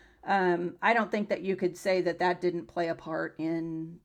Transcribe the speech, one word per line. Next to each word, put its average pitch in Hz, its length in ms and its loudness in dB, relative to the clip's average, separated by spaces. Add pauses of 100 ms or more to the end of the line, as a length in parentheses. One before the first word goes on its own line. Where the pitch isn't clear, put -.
(260)
um, 180 560 2
I 220 140 4
don't 220 160 2
think 208 180 -2
that 165 140 -2
you 190 120 0
could 180 220 -2
say 185 240 2
that 170 160 0
that 180 240 0
didn't 170 260 -2
play 170 200 -2
a 165 80 -2
part 160 420 -6
in 165 680 -4